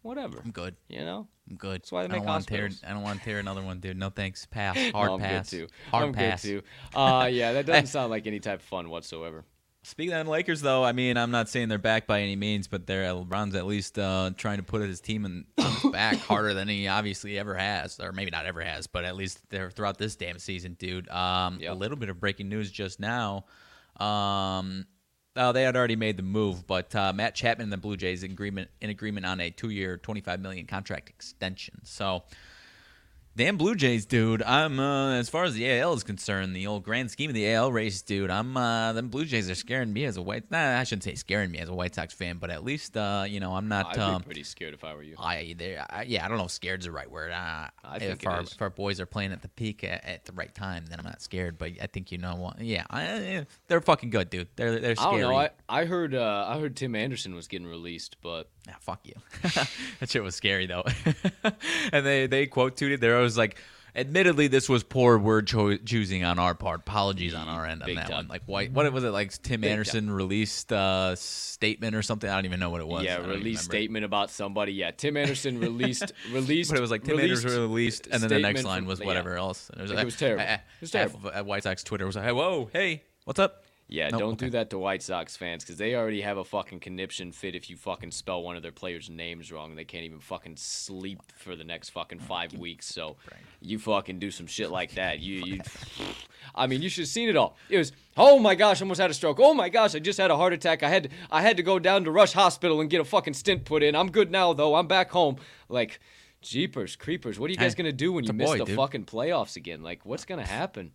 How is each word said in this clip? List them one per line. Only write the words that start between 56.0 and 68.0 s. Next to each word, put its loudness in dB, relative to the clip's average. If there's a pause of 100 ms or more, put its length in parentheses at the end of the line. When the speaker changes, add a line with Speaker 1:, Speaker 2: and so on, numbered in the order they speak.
Speaker 1:
uh, 2
I -2
heard -4
Tim -4
Anderson -4
was -12
getting -8
released, -10
but -8 (200)
Speaker 2:
Ah, -18
fuck -8
you. -20 (320)
<laughs> 2 (480)
That -4
shit 0
was -4
scary, 2
though. -4
<laughs> 0 (680)
And 4
they, 4
they 2
quote 0
tweeted. 0
They're 6
always 4
like, 2 (380)
"Admittedly, 6
this 4
was 6
poor 8
word 6
cho-, 4
choosing 0
on 2
our 4
part. -4
Apologies 0
on -6
our -4
end -6
on -8
Speaker 1:
Big -4
Speaker 2:
that -4